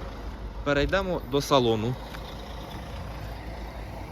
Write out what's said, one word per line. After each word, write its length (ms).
Перейдемо 560
до 100
салону. 540